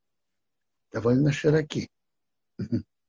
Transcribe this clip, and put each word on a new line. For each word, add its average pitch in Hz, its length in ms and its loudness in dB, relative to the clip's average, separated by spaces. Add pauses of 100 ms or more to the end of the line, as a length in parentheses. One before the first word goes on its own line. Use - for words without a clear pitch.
(960)
довольно 123 380 2
широки. 151 580 0 (680)
<laughs> - 280 -4 (220)